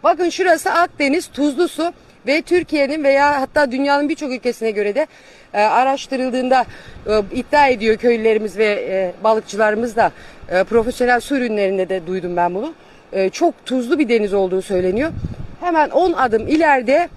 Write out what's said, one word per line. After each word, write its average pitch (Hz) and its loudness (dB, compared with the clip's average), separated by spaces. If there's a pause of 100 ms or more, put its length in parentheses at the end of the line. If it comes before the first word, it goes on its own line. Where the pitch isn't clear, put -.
Bakın 330 2
şurası 349 0
Akdeniz, 330 0
tuzlu 294 -2
su 339 -4 (340)
ve 294 0
Türkiye'nin 302 -2
veya 277 2
hatta 262 0
dünyanın 285 0
birçok 294 -6
ülkesine 233 -4
göre 208 -2
de, 302 0 (480)
e, 208 2
araştırıldığında, 254 2 (420)
e, 214 2 (100)
iddia 277 2
ediyor 220 2
köylülerimiz 220 0
ve, 220 2
e, 190 -2 (120)
balıkçılarımız 220 0
da, 196 2 (360)
e, 185 0
profesyonel 240 0
su 285 -4
ürünlerinde 202 -2
de 185 -6
duydum 180 -6
ben 175 0
bunu. 277 -6 (380)
E, 190 0
çok - -2
tuzlu 254 -2
bir 262 0
deniz 214 0
olduğu 190 0
söyleniyor. 190 -2 (500)
Hemen 320 2
on 349 2
adım 226 0
ileride 294 2